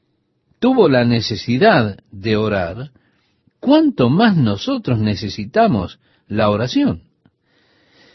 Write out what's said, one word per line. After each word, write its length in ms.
tuvo 280
la 160
necesidad 920
de 260
orar, 540
¿cuánto 500
más 280
nosotros 640
necesitamos 1000
la 220
oración? 540